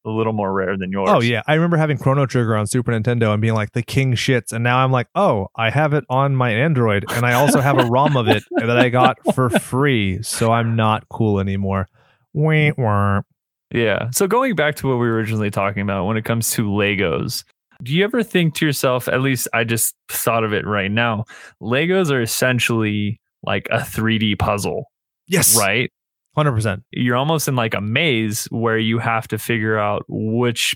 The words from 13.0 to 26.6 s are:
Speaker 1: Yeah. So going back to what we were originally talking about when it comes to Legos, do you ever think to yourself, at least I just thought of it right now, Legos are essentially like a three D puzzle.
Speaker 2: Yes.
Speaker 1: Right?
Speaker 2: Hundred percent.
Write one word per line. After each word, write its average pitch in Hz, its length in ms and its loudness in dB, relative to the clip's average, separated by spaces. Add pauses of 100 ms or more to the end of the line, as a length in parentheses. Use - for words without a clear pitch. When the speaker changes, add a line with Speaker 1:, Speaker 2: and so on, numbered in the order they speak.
Speaker 1:
Yeah. 113 420 0
So 196 140 0
going 240 280 0
back 151 220 0
to 135 120 -4
what 131 60 2
we 120 140 2
were 113 60 2
originally 107 360 -2
talking 101 320 -2
about 98 240 -2
when 110 100 -2
it 107 80 -4
comes 117 280 -2
to - 120 -2
Legos, 101 800 0 (380)
do 127 120 -4
you 180 80 2
ever 226 200 0
think 175 340 0
to - 100 -2
yourself, 131 420 0
at 127 120 0
least 135 320 0
I 117 120 0
just 117 300 -2 (160)
thought 117 320 0
of 107 120 -2
it - 120 -2
right 101 240 -2
now, 113 340 0 (380)
Legos 165 480 0
are 131 120 2
essentially 113 1000 0 (220)
like 101 280 -4
a 113 140 0
three 110 340 -2
D 104 180 0
puzzle. 92 480 -2 (420)
Speaker 2:
Yes. 170 320 0
Speaker 1:
Right? 104 320 0 (440)
Speaker 2:
Hundred 151 180 2
percent. 110 300 -2 (100)